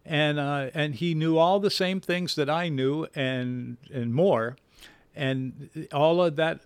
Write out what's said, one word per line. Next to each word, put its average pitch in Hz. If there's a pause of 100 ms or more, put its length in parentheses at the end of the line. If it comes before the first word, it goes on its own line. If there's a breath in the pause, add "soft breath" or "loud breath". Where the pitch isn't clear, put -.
And, 151
uh, 143
and 151
he 170
knew 160
all 185
the 196
same 185
things 180
that 143
I 170
knew 143
and, 123 (120)
and 117
more. 131 (580 soft breath)
And 135
all 160
of 165
that, 160